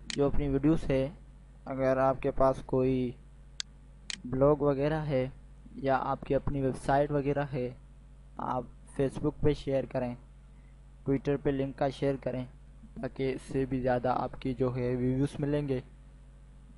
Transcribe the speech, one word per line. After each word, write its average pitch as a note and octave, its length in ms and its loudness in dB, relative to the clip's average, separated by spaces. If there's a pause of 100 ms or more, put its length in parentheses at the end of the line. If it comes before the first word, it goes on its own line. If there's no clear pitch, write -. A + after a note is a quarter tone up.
(180)
जो C#3+ 140 4
अपनी C#3+ 180 4
वीडियोज़ C#3 380 4
है, C3+ 320 0 (480)
अगर C3 320 2
आपके C3+ 320 2
पास C3+ 320 4
कोई C3 540 0 (1080)
ब्लॉग C#3 360 4
वगैरह C#3+ 340 2
है C#3 360 0 (440)
या C3 200 2
आपकी C3+ 380 -2
अपनी C#3 260 0
वेबसाइट C#3 500 2
वगैरह C#3+ 340 0
है, B2 320 -4 (640)
आप B2 280 -4 (320)
Facebook C#3+ 340 0 (100)
पे D3 100 4
शेयर C3+ 320 -2
करें, B2 300 -4 (920)
Twitter C#3 340 0
पे D3 100 2
लिंक C3+ 260 -4
का C#3+ 120 2
शेयर C#3 260 0
करें, B2+ 320 -6 (540)
ताकि C3+ 280 -2
इससे - 360 -2
भी C3 140 -2
ज़्यादा B2 320 2
आपकी B2+ 420 -2
जो B2+ 160 2
है B2+ 260 -2
व्यूज C3 440 0
मिलेंगे, C#3+ 420 0 (960)